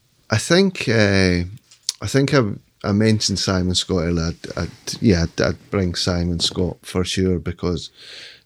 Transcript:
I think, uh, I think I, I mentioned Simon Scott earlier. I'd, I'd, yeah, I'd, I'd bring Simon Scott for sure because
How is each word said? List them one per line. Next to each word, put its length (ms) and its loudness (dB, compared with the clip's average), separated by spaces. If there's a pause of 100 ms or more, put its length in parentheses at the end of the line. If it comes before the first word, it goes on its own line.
(300)
I 80 0
think, 520 2
uh, 540 4 (580)
I 60 -6
think 260 0
I, 80 6 (420)
I 80 -2
mentioned 480 2
Simon 360 0
Scott 280 -2
earlier. 240 0
I'd, 300 -8
I'd, 440 -8
yeah, 220 4
I'd, 180 -4
I'd 300 -2
bring 240 -2
Simon 440 -2
Scott 420 -4
for 220 -4
sure 360 0
because 500 -6 (560)